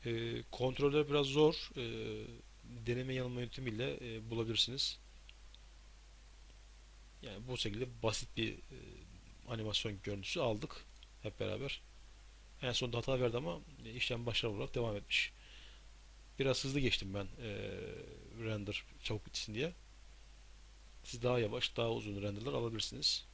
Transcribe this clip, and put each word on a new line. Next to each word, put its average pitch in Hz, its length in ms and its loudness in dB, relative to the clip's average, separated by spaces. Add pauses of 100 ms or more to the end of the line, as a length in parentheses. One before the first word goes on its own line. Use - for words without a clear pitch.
Ee, 117 460 0
kontroller 139 580 6
biraz 143 160 8
zor. 151 520 8
Ee, 110 500 -2 (360)
deneme 120 500 0
yanılma 123 280 0
yöntemiyle, 127 600 0
e, 113 280 -4
bulabilirsiniz. 113 720 2 (2250)
Yani 113 260 -8
bu 127 100 -2
şekilde 117 460 0
basit - 340 2
bir, 110 160 2
e, - 240 -12 (720)
animasyon 107 560 0
görüntüsü 101 360 -2
aldık 113 460 0 (380)
hep 107 160 -4
beraber. 104 420 0 (800)
En 127 100 2
sonunda 117 260 2
hata 127 220 4
verdi 120 180 6
ama, 165 220 0 (260)
e, 110 80 -8
işlem 120 320 2
başarılı 110 320 2
olarak 131 180 -2
devam 117 200 4
etmiş. - 380 2 (1040)
Biraz 131 240 4
hızlı 135 160 2
geçtim 104 340 4
ben, 98 120 0
e, 110 240 -6 (960)
render 104 400 0 (200)
çabuk 107 220 0
bitsin - 280 -4
diye. 147 200 0 (1300)
Siz 117 200 -6
daha 123 160 6
yavaş, 117 380 2
daha 117 140 4
uzun 107 300 0
renderlar 104 320 0
alabilirsiniz. 117 800 2